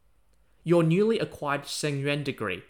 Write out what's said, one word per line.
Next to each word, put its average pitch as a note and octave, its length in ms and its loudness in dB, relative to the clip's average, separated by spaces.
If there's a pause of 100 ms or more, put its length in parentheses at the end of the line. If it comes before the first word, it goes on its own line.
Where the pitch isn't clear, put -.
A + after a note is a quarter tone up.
(640)
Your E3+ 180 4
newly G3+ 360 4
acquired C#3+ 460 -4
Shengyuan C#3+ 600 -4
degree G#2 440 -6